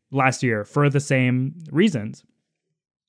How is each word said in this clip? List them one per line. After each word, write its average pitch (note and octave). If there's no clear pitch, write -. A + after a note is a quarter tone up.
last C3+
year A2
for D3
the C#3
same C3
reasons. C#3